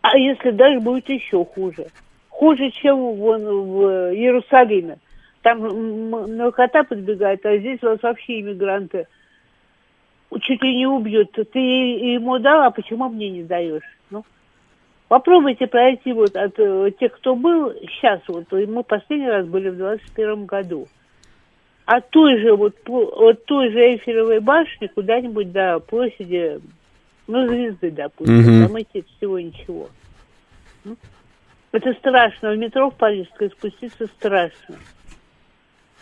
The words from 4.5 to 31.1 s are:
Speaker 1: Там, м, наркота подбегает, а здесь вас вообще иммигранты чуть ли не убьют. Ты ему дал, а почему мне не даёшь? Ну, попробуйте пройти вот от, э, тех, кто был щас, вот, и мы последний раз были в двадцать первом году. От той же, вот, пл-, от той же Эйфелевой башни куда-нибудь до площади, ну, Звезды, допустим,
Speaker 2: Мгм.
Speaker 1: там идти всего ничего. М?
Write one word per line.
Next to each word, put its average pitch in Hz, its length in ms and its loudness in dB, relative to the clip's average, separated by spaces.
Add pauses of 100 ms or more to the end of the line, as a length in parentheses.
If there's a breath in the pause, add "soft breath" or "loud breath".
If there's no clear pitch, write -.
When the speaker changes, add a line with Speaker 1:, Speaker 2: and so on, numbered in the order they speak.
Speaker 1:
Там, 226 200 2
м, 220 760 -8
наркота 247 460 2
подбегает, 196 600 -4
а 208 140 2
здесь 240 240 -8
вас 220 200 -2
вообще 233 380 -6
иммигранты 196 680 -6 (1300)
чуть 254 220 -4
ли 262 140 0
не 254 100 0
убьют. 220 460 0
Ты 220 260 -6
ему 247 800 -2
дал, 262 240 4
а 254 80 4
почему 233 400 -8
мне 214 180 -8
не 180 140 -10
даёшь? 165 420 -6 (240)
Ну, 214 160 -14 (840)
попробуйте 269 580 4
пройти 247 480 2
вот 208 200 2
от, 196 240 -6
э, 196 400 0
тех, 247 140 0
кто 254 240 -2
был 302 380 0 (260)
щас, 208 260 0
вот, 170 280 -10
и 196 100 0
мы 226 200 -6
последний 269 440 -4
раз 202 180 -2
были 190 220 -4
в 180 80 -8
двадцать 196 360 -8
первом 214 340 -6
году. 175 420 -8 (1000)
От 247 200 0
той 294 280 6
же, 214 160 4
вот, 202 280 0
пл-, 226 480 2
от 226 160 2
той 269 260 0
же 220 60 -2
Эйфелевой 226 640 2
башни 269 480 0
куда-нибудь 214 640 -4
до 180 280 -2
площади, 175 800 -6 (680)
ну, 247 220 -2
Звезды, 233 420 -4
допустим, 147 500 0
Speaker 2:
Мгм. 113 260 6
Speaker 1:
там 107 160 -6
идти - 220 -10 (120)
всего 190 240 -6
ничего. 165 480 -14 (960)
М? 220 140 -18 (760)